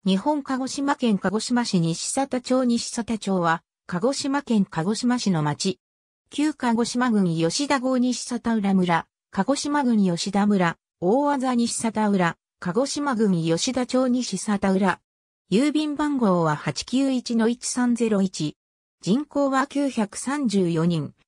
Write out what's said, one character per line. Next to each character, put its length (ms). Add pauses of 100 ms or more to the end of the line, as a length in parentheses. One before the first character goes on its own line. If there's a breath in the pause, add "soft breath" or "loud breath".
日 100
本 280
鹿 160
児 80
島 280
県 220
鹿 120
児 120
島 240
市 160
西 340
佐 140
田 100
町。 240
西 260
佐 160
田 120
町 240
は、 220 (220)
鹿 140
児 140
島 300
県 200
鹿 220
児 100
島 240
市 100
の 140
町。 380 (480)
旧 240
鹿 200
児 120
島 260
郡 240
吉 320
田 140
郷 160
西 280
佐 160
田 140
浦 180
村、 340 (220)
鹿 140
児 140
島 260
郡 220
吉 260
田 160
村、 300 (240)
大 360
字 160
西 280
佐 120
田 160
浦、 280 (240)
鹿 120
児 120
島 300
郡 280
吉 300
田 120
町 220
西 300
佐 200
田 140
浦。 300 (500)
郵 220
便 220
番 220
号 280
は 100
八 300
九 260
一 240
の 140
一 180
三 260
ゼ 140
ロ 140
一。 340 (460)
人 240
口 260
は 160
九 220
百 260
三 320
十 220
四 160
人、 280 (140)